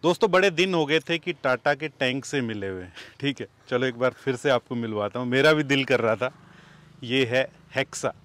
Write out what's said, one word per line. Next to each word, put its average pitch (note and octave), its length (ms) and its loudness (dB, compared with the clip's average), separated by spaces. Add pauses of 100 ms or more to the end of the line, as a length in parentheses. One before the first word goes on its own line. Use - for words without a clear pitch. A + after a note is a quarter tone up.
दोस्तों, F3 280 2
बड़े F#3 200 4
दिन F3+ 240 0
हो D#3+ 120 2
गए D#3 140 2
थे E3+ 180 -4
कि F3 140 -6
टाटा C#3 420 0
के D3 140 -8
टैंक C3 360 -2
से C#3+ 160 -4
मिले G#2+ 280 -6
हुए, F#2 160 -8 (360)
ठीक C#3 200 -4
है। A2 60 -10 (240)
चलो B2+ 160 0
एक A#2+ 120 -4
बार B2+ 120 2
फिर B2+ 260 -6
से D3 140 0
आपको B2 240 0
मिलवाता A2 440 -4
हूँ, B2 100 -6
मेरा C#3 240 6
भी D#3 100 2
दिल C#3 220 0
कर B2+ 160 2
रहा A2+ 160 2
था। B2+ 180 -6 (720)
ये B2+ 200 2
है B2 240 0 (260)
Hexa। - 400 -4 (100)